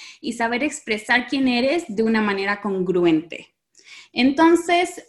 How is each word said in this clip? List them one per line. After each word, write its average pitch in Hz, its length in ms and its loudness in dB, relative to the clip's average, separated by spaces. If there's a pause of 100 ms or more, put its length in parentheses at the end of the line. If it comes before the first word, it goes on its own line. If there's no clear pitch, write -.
(220)
y 233 120 -8
saber 233 300 -2
expresar 240 640 -2
quién 269 180 0
eres 262 400 0
de 208 140 -4
una 220 180 2
manera 202 420 -2
congruente. 180 880 0 (600)
Entonces, 339 960 2